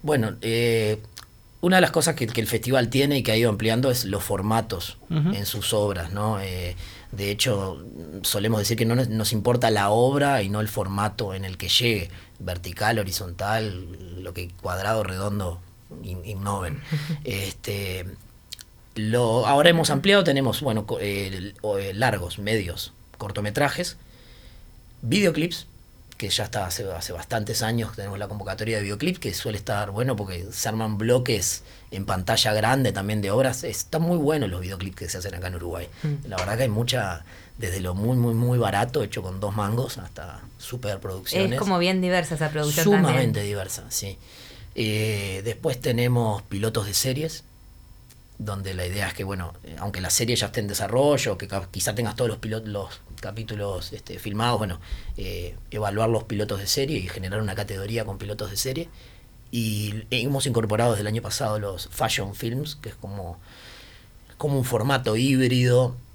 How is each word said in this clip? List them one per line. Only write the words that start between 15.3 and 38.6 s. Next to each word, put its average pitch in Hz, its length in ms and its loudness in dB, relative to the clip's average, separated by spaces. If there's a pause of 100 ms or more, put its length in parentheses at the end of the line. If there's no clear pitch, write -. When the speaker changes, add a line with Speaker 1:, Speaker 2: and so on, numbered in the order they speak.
Speaker 1:
in-, 90 240 -8
innoven. 98 540 -4 (240)
Speaker 3:
<laughs> 160 220 -6
Speaker 1:
Este, 95 840 -4 (880)
lo, 113 520 4
ahora 147 220 8
hemos 165 200 4
ampliado, 196 340 6
tenemos, 135 380 2
bueno, 110 240 0
co-, 107 140 -4
eh, 98 600 -4
o, 104 160 0
eh, 98 160 -4
largos, 101 460 0
medios, 101 520 -2 (260)
cortometrajes, 107 800 -2 (1040)
videoclips, 165 680 2 (500)
que 98 120 -4
ya 104 140 0
está 101 240 -4
hace, 107 240 -4
hace 85 220 -8
bastantes 107 500 -4
años 113 280 0
que - 60 -12
tenemos 101 220 -8
la 104 80 -4
convocatoria 104 500 -4
de 104 60 -2
videoclip, 117 340 -2
que 95 160 -4
suele - 240 -4
estar 101 320 -2
bueno 107 260 0
porque 95 360 -6
se - 180 -2
arman 110 300 -2
bloques 113 640 2 (260)
en 95 160 -6
pantalla 107 480 2
grande 117 380 4
también 104 300 0
de 98 100 0
obras. 127 320 4
Están 156 400 -2
muy 175 140 2
buenos 147 320 2
los 90 120 -4
videoclips 92 340 -6
que 87 140 -8
se 92 80 -6
hacen 92 160 -6
acá 90 140 -6
en 90 80 -4
Uruguay. 87 320 -6 (160)
Speaker 3:
Mm. 147 260 -4
Speaker 1:
La 95 80 -4
verdad 98 200 -2
que 127 60 2
hay 123 60 2
mucha, 107 560 -2 (320)
desde 95 220 -4
lo 90 160 -2
muy, 113 220 2
muy, 120 180 4
muy 123 240 4
barato, 107 420 2